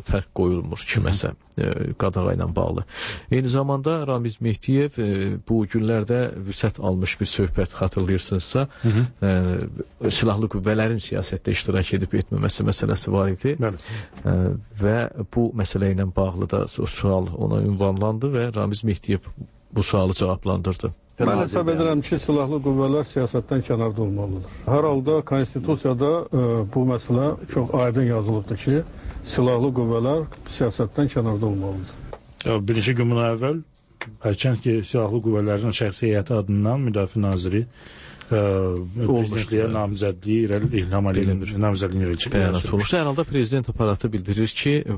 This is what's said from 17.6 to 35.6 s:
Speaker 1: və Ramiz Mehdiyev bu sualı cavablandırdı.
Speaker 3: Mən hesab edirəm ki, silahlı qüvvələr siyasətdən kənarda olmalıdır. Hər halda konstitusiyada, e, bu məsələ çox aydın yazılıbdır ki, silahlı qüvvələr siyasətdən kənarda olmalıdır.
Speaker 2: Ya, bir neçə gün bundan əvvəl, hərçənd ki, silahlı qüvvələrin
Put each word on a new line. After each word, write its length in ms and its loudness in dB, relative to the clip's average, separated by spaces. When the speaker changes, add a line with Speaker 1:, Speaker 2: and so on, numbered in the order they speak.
Speaker 1:
və 220 0
Ramiz 300 -2
Mehdiyev 440 -2
bu 100 2
sualı 320 2
cavablandırdı. 800 -2
Speaker 3:
Mən 240 2
hesab 260 0
edirəm 380 2
ki, 160 0
silahlı 400 0
qüvvələr 480 2
siyasətdən 560 0
kənarda 400 0
olmalıdır. 460 -4
Hər 160 4
halda 400 2
konstitusiyada, 840 0
e, 120 2
bu 100 2
məsələ 340 0
çox 220 0
aydın 400 2
yazılıbdır 500 -2
ki, 180 2
silahlı 540 2
qüvvələr 440 2
siyasətdən 600 0
kənarda 340 0
olmalıdır. 460 -6
Speaker 2:
Ya, 220 2
bir 100 2
neçə 160 2
gün 160 2
bundan 240 2
əvvəl, 280 -2
hərçənd 400 0
ki, 240 2
silahlı 400 0
qüvvələrin 480 2